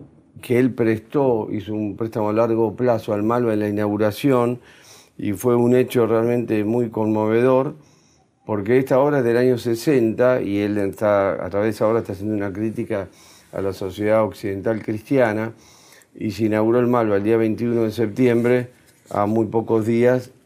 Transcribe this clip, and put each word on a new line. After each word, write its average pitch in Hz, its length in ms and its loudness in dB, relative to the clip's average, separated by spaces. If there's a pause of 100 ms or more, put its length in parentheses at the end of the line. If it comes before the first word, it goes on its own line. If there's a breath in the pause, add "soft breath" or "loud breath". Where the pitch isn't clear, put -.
(420)
que 120 160 0
él 127 140 2
prestó, 113 760 0
hizo 104 240 -6
un 104 220 -6
préstamo 110 340 -4
a - 20 -2
largo 113 440 2
plazo 117 360 0
al 104 100 0
Malva 117 320 0
en 107 60 -2
la 104 80 -2
inauguración 107 920 0 (580 loud breath)
y 104 140 -4
fue 120 240 2
un 120 180 4
hecho 123 320 2
realmente 113 580 0
muy 117 260 -2
conmovedor 113 840 2 (680 soft breath)
porque 110 340 0
esta 135 220 2
obra 147 180 2
es 123 60 0
del 117 140 2
año 127 200 2
sesenta 120 840 0
y 101 180 -2
él 104 200 -2
está, 98 680 0
a 90 60 -8
través 101 160 -2
de 110 40 0
esa 107 180 0
obra 113 120 0
está 113 120 -8
haciendo 101 240 -6
una 101 160 -4
crítica 107 560 -6 (440 loud breath)
a - 100 -8
la 98 100 -2
sociedad 104 500 0
occidental 104 600 -4
cristiana 110 720 0 (600 loud breath)
y 113 180 -6
se 104 120 -4
inauguró 110 360 2
el 120 60 2
Malva 113 300 2
el 101 80 -2
día 113 140 2
veintiuno 113 460 -2
de 110 60 -2
septiembre, 120 800 0 (420 soft breath)
a 104 160 0
muy 110 200 0
pocos 110 400 0
días 117 440 2 (160)